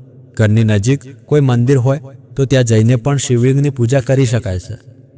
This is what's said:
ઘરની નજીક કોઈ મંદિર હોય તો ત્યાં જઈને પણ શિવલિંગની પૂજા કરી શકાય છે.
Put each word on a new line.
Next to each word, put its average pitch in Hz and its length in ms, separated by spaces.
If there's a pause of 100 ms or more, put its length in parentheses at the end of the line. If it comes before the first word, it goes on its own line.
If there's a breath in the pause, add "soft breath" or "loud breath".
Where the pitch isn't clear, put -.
(380)
ઘરની 110 260
નજીક 110 600
કોઈ 147 160
મંદિર 127 360
હોય 135 240 (340)
તો 135 100
ત્યાં 127 180
જઈને 113 320
પણ 139 220
શિવલિંગની 135 520
પૂજા 127 300
કરી 131 260
શકાય 101 340
છે. - 180 (400)